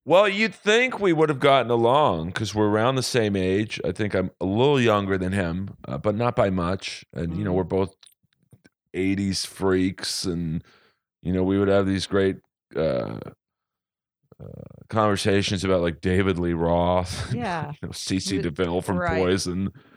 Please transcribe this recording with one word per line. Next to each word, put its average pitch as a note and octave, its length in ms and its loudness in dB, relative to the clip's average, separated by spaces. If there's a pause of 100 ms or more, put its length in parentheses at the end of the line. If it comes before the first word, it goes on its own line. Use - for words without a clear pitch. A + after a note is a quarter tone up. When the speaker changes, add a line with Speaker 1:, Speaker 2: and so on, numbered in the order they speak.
Speaker 1:
Well, F#3 240 6
you'd G3+ 260 0
think A3+ 440 2
we G3 140 4
would D#3 160 4
have C#3 120 -2
gotten C3+ 300 4
along A#2 640 2
'cause G2+ 220 -4
we're G#2+ 140 4
around A2 280 2
the B2+ 60 0
same G#2+ 340 0
age. F#2+ 480 0
I F#2 80 -2
think G2+ 220 -4
I'm F#2 160 -2 (100)
a F#2+ 60 -2
little C3 340 2
younger G2+ 380 2
than F#2 140 -2
him, F#2+ 440 -4 (100)
uh, C2+ 120 -6
but G#2 160 -2
not A#2+ 220 -2
by A2 140 4
much. F#2 640 -4
And, E2+ 240 -6
you G#2 80 -4
know, F#2+ 80 -2
Speaker 2:
Mm. F2+ 40 2
Speaker 1:
we're F#2 80 2
both F#2+ 300 -2 (1000)
eighties F#2+ 500 -2
freaks, F#2 800 -2
and, E2+ 400 -4 (580)
you F2+ 100 -4
know, F#2 120 0
we G2 140 2
would G2 100 2
have G2 180 2
these F#2+ 200 -2
great, G2 320 0 (360)
uh, B1 440 -2 (1200)
uh, - 60 -18 (420)
conversations G2+ 760 0
about, F#2 180 2
like, E2+ 180 -2
David F#2 380 2
Lee F2 160 0
Roth, F2 800 0
<laughs> - 20 -2
Speaker 2:
Yeah. F3 380 -6
Speaker 1:
you - 160 -12
know, - 40 -14
C - 280 -4
C F#3+ 160 -4
Speaker 2:
You, - 60 -2
Speaker 1:
DeVille F2 380 -4
from F2+ 180 -4
Speaker 2:
right. - 200 -2
Speaker 1:
Poison. F2+ 520 -2 (260)